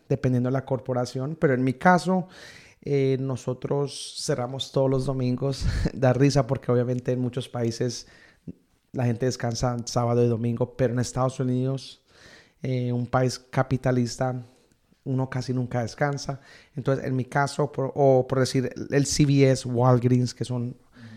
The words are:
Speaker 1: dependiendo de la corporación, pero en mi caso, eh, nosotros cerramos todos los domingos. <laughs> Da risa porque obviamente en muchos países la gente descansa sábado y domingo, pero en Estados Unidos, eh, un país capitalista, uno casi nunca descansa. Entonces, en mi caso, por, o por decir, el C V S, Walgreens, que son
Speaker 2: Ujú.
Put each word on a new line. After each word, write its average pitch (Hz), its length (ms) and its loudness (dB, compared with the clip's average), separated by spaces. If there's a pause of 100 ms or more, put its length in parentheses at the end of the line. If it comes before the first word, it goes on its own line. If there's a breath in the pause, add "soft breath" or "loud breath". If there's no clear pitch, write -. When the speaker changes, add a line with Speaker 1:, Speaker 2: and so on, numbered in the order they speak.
Speaker 1:
dependiendo 127 400 2
de 127 40 0
la 131 120 -2
corporación, 131 760 -4
pero 139 140 4
en 127 100 0
mi 131 80 2
caso, 180 560 2 (540 loud breath)
eh, 135 360 2
nosotros 131 1000 -4
cerramos 127 500 -4
todos 135 180 2
los 135 180 2
domingos. 131 600 -2 (140 loud breath)
<laughs> - 120 0
Da 127 200 4
risa 135 340 4
porque 135 240 -2
obviamente 123 400 0
en 127 80 0
muchos 120 300 -4
países 117 580 -4 (880 loud breath)
la 127 120 -2
gente 120 220 0
descansa 120 580 -2
sábado 120 400 2
y - 20 4
domingo, 117 500 -2
pero 123 160 0
en 123 60 -2
Estados 127 400 -2
Unidos, 127 640 -4 (580 loud breath)
eh, 123 320 -2
un 120 140 -2
país 127 320 2
capitalista, 127 1080 -2 (600 soft breath)
uno 131 260 -2
casi 127 220 -4
nunca 123 300 -2
descansa. 139 580 -4 (340 loud breath)
Entonces, 135 300 -2
en 131 100 -2
mi 127 100 -2
caso, 143 460 0
por, 135 240 -4
o 131 320 4
por 135 140 0
decir, 127 280 0 (220)
el 139 160 2
C - 180 2
V 139 260 6
S, 127 180 0
Walgreens, 123 680 4
que - 100 -8
son 123 260 -6
Speaker 2:
Ujú. 123 60 -16 (400 loud breath)